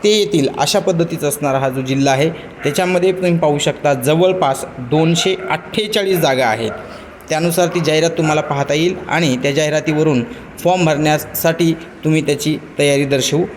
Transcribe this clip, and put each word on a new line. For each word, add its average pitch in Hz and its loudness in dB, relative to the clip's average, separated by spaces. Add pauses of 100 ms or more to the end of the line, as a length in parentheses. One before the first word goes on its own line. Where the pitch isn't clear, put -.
ते 208 4
येतील 190 2 (100)
अशा 196 0
पद्धतीचा 165 -2
असणारा 139 -2
हा 135 0
जो 131 -4
जिल्हा 135 2
आहे, 147 2
त्याच्यामध्ये 180 -2
तुम्ही 180 0
पाहू 151 2
शकता 143 0
जवळपास 151 2 (140)
दोनशे 165 2 (140)
अठ्ठेचाळीस 196 -2
जागा 131 2
आहेत. 110 0 (580)
त्यानुसार 170 0
ती 175 -2
जाहिरात 156 2
तुम्हाला 156 0
पाहता 139 -2
येईल 170 2 (140)
आणि 147 0
त्या 139 -2
जाहिरातीवरून 151 2 (400)
फॉर्म 180 2
भरण्यासाठी 156 0
तुम्ही - -2
त्याची 147 -2 (220)
तयारी 143 4
दर्शवू 139 0 (140)